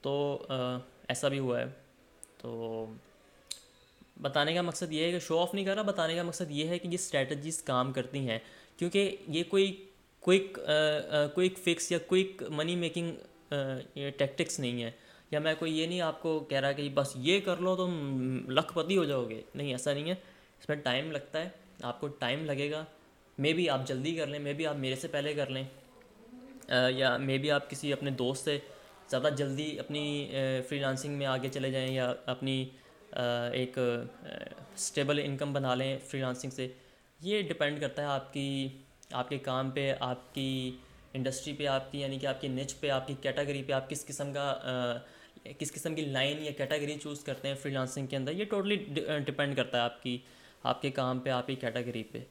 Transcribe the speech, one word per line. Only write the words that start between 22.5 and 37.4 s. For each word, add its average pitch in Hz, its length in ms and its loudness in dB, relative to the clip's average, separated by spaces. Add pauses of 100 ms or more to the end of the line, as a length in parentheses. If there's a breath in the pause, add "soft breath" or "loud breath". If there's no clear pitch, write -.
Maybe 160 280 4
आप 131 160 2
जल्दी 139 300 0
कर 151 120 0
लें, 147 180 -6
maybe 147 220 -2
आप 147 80 0
मेरे 131 200 0
से 156 120 -6
पहले 147 260 -2
कर 143 160 0
लें, 131 200 -4 (1000)
अ, 127 200 6
या 131 300 4
maybe 135 300 2
आप 143 180 2
किसी 143 240 -4
अपने 139 200 0
दोस्त 127 340 0
से 143 220 0 (420 loud breath)
ज़्यादा 151 200 4
जल्दी 143 480 0
अपनी, 147 480 -2
अ, 131 360 0
freelancing 139 560 -2
में 139 80 0
आगे 131 240 2
चले 135 220 0
जाएं 131 200 0
या 127 240 2 (120)
अपनी, 131 440 0 (420 loud breath)
अ, - 40 -2 (380)
एक, 127 240 0
अ, - 960 -4
stable 147 420 2
income 143 340 -2
बना 135 220 2
लें 131 240 0
freelancing 131 520 -4
से। 127 260 -6 (460 loud breath)
ये 208 180 0